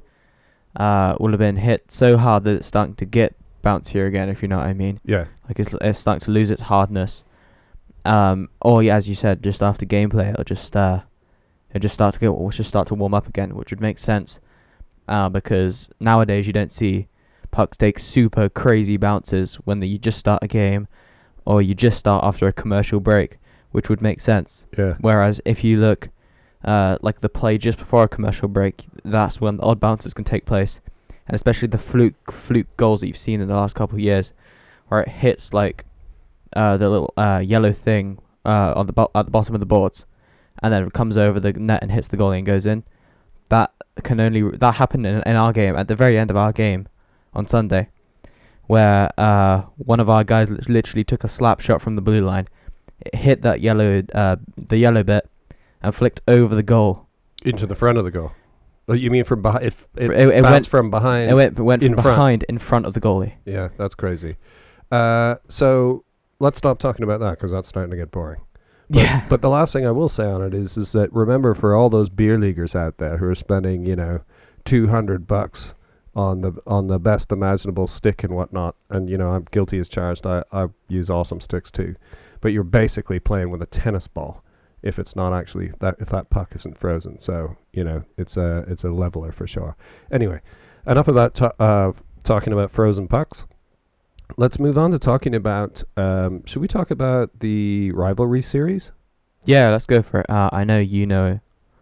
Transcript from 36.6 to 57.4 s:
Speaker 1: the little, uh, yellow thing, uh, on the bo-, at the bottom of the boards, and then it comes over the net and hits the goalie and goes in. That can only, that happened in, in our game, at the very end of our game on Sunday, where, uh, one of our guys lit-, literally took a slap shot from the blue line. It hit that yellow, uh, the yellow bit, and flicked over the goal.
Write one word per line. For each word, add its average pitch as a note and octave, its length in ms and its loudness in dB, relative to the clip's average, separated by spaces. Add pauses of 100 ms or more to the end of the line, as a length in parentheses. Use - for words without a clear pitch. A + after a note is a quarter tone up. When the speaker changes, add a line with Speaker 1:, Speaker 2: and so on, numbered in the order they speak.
Speaker 1:
the G2+ 120 2
little, G2 280 0
uh, G2 280 2
yellow G#2+ 280 2
thing, G2+ 460 -2 (260)
uh, G2+ 320 2
on G2 100 0
the F#2+ 60 -8
bo-, A2 220 2
at G#2 120 2
the - 40 -12
bottom A2 240 0
of G#2+ 60 -2
the G2+ 60 -4
boards, G2 400 0 (560)
and A2 100 2
then G2 120 2
it F#2 80 -8
comes A2+ 240 0
over G#2 240 2
the G2+ 120 0
net A2 300 -2
and G2 80 -6
hits A2 180 -2
the - 80 -6
goalie G2 220 0
and F#2+ 80 -4
goes G2 200 0
in. G#2+ 180 -2 (640)
That A2+ 240 2 (300)
can A2+ 180 -2
only, A2 360 0
that B2 180 4
happened B2+ 320 0
in, G2+ 160 -2
in A2+ 140 2
our A2+ 160 2
game, G2+ 240 0
at G2 120 -4
the G#2+ 80 0
very A#2+ 220 4
end A2 120 0
of F#2+ 60 0
our G#2 160 2
game G#2 360 -2 (460)
on G#2 120 -4
Sunday, G#2+ 420 0 (800)
where, G#2 520 4
uh, G2 440 4 (140)
one A#2 240 0
of G#2+ 80 2
our A2 160 6
guys A2 260 2
lit-, - 180 -8
literally A2+ 360 0
took - 200 -4
a A2 40 -2
slap A2+ 320 0
shot - 200 0
from A2 160 -4
the G2+ 60 -4
blue G#2+ 220 2
line. F#2 240 -2 (520)
It - 140 -14
hit - 280 2
that A2+ 180 2
yellow, G#2 420 2 (120)
uh, F#2+ 220 2 (200)
the - 200 -2
yellow A2+ 260 4
bit, G#2 260 0 (540)
and G#2 120 -2
flicked - 320 0
over A#2+ 280 6
the G#2+ 80 0
goal. G#2 440 2 (380)